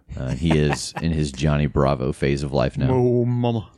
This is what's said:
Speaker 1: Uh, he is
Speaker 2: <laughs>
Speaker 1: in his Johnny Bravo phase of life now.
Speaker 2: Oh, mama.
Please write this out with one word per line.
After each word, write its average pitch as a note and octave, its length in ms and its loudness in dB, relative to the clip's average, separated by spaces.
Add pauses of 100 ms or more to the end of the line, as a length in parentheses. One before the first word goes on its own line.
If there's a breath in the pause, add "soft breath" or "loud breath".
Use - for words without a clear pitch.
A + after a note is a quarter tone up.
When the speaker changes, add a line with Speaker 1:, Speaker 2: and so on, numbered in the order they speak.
(180)
Speaker 1:
Uh, C2 120 -6
he D#2+ 260 0
is D2+ 400 0
Speaker 2:
<laughs> - 60 -8
Speaker 1:
in E2 100 0
his D2+ 200 0
Johnny D2 340 0
Bravo C2+ 460 0
phase C#2+ 300 0
of C#2 100 -6
life - 260 0
now. C3 120 0
Speaker 2:
Oh, B2 340 2
mama. A#2+ 540 -2